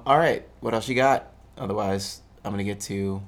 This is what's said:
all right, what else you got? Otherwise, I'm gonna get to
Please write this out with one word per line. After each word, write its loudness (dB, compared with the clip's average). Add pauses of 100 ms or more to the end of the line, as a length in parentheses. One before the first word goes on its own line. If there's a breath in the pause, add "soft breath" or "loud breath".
all 6
right, 2 (140)
what -2
else -2
you 0
got? 2 (260)
Otherwise, -4 (240)
I'm -6
gonna -4
get -4
to -4